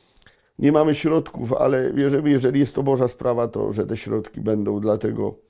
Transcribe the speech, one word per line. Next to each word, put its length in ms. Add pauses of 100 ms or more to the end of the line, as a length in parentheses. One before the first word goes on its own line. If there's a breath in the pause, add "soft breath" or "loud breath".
(600 soft breath)
Nie 120
mamy 240
środków, 580
ale 400
wierzymy, 360
jeżeli 300
jest 160
to 80
Boża 240
sprawa, 400
to 260
że 120
te 120
środki 440
będą. 380
Dlatego 560 (140)